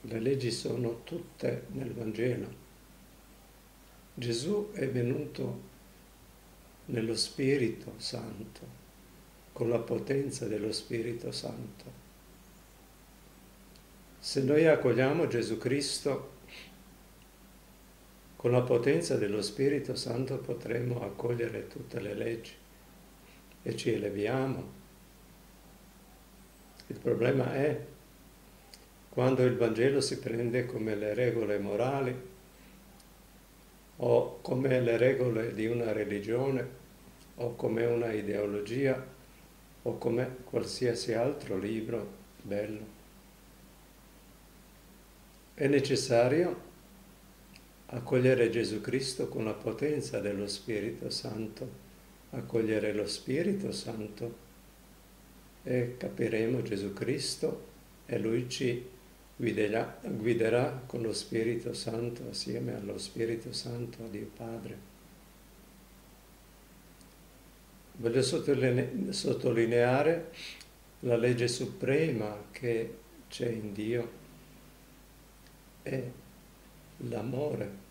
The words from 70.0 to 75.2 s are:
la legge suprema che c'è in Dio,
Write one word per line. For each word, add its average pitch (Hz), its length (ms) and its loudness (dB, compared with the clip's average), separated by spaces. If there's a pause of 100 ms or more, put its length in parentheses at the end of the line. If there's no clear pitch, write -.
la 120 160 4
legge 120 320 4
suprema 123 1000 0
che 117 480 -2 (300)
c'è 123 200 -2
in 107 240 -4
Dio, 113 380 -2 (1700)